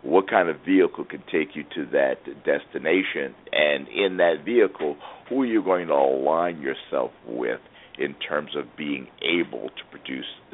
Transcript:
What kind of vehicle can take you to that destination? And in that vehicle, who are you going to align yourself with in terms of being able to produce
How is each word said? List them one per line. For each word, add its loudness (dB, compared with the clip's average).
What 4
kind 4
of -4
vehicle 4
can -14
take -2
you -8
to -4
that 0
destination? -2
And 2
in 0
that 2
vehicle, 2
who 0
are 2
you 2
going 0
to 2
align 2
yourself -4
with -4
in -4
terms -6
of -4
being -6
able -2
to -16
produce -12